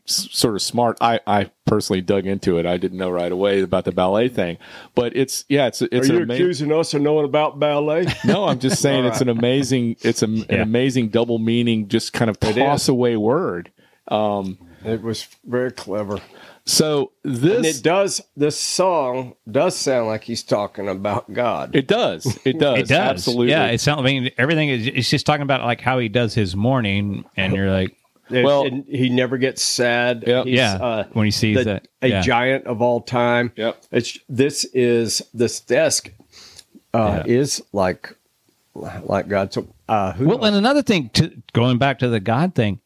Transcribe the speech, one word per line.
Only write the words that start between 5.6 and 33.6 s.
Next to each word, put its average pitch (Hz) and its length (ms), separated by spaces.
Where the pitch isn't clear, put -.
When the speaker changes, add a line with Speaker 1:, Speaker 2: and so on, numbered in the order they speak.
Speaker 1:
it's, - 120
it's 123 140
Speaker 2:
Are 131 180
Speaker 1:
an 175 60
Speaker 2:
you 175 60
Speaker 1:
ama- 120 100
Speaker 2:
accusing 151 380
us 160 200
of 147 80
knowing 151 240
about 143 340
ballet? 151 560
Speaker 1:
<laughs> - 100
No, 190 220
I'm 139 120
just 127 240
saying 135 220
Speaker 2:
All 123 60
Speaker 1:
it's 117 120
an 123 60
Speaker 2:
right. 117 100
Speaker 1:
amazing, 123 640
it's 117 200
a, 113 40
an 110 240
Speaker 3:
Yeah. 98 120
Speaker 1:
amazing 120 460
double 117 300
meaning, 113 500
just 110 240
kind 117 180
of 101 120
Speaker 2:
It 107 80
is. 104 60
Speaker 1:
toss 139 320
away 120 280
word. 107 540
Um, 101 500
Speaker 2:
It 110 180
was 113 240
very 123 240
clever. 101 480
Speaker 1:
so 151 480
Speaker 2:
And 139 120
Speaker 1:
this 160 420
Speaker 2:
it 113 60
does, 185 360
this 147 220
song 131 760
does 156 260
sound 123 320
like 110 160
he's 117 180
talking 104 460
about 98 440
God. 101 440
Speaker 1:
It 135 100
does. 135 580
It 135 140
Speaker 3:
<laughs> - 0
Speaker 1:
does. 139 220
Speaker 3:
It 127 80
does. - 20
Speaker 1:
Absolutely. 120 600
Speaker 3:
Yeah, 147 160
it's 117 200
not, 147 120
I 135 40
mean, 131 360
everything 151 300
is, 120 180
it's 127 240
just - 160
talking 151 160
about, 135 200
like, 120 180
how 131 180
he 120 100
does 113 260
his 95 220
mourning, 101 680
and 98 180
you're 98 160
like, 95 260
Speaker 2:
It, 123 140
Speaker 1:
Well, 139 220
Speaker 2:
and 135 200
he 127 240
never 127 280
gets 131 240
sad. 120 640
Speaker 1:
Yep. 123 200
Speaker 2:
He's, 127 100
Speaker 3:
Yeah, 113 180
Speaker 2:
uh, 110 380
Speaker 3:
when 110 120
he 107 60
sees 107 280
Speaker 2:
the, 123 60
Speaker 3:
that. 101 240
Speaker 2:
a 131 60
Speaker 3:
Yeah. 101 120
Speaker 2:
giant 123 460
of 117 160
all 120 180
time. 120 560
Speaker 1:
Yep. 110 260